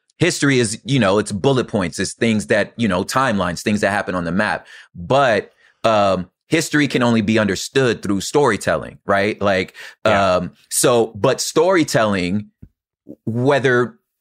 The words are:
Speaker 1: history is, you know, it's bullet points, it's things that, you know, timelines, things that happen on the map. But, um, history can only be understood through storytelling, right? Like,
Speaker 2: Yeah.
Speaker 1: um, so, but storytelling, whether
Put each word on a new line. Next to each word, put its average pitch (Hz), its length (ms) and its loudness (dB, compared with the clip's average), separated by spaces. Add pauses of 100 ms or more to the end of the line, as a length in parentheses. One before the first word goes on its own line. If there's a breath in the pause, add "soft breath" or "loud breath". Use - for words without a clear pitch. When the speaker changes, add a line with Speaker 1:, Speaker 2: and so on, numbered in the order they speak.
(180)
Speaker 1:
history 143 420 0
is, 110 240 -2
you 135 140 -2
know, 101 200 2
it's 104 140 -2
bullet 120 360 0
points, 92 300 -4
it's 95 160 -4
things 110 320 -2
that, 104 300 0
you 117 120 -2
know, 95 160 -2
timelines, 101 580 -2
things 104 200 -2
that 98 80 0
happen 98 240 -4
on 87 100 -4
the 82 80 -4
map. 98 340 -2 (280 loud breath)
But, 110 580 0 (320 soft breath)
um, 98 460 2 (160)
history 151 400 0
can 131 160 0
only 117 200 2
be 110 160 2
understood 107 640 0
through 98 180 -2
storytelling, 95 880 0
right? 101 340 0
Like, 95 340 0 (300 loud breath)
Speaker 2:
Yeah. 98 320 2
Speaker 1:
um, 90 160 -4 (180)
so, 120 360 2 (100)
but 117 240 0
storytelling, 110 1080 0 (760)
whether 123 720 0 (220)